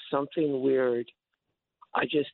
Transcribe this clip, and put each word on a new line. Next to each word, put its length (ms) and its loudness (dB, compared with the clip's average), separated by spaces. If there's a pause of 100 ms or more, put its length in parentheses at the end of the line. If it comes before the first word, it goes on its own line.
something 520 -2
weird. 500 2 (840)
I 120 0
just 280 0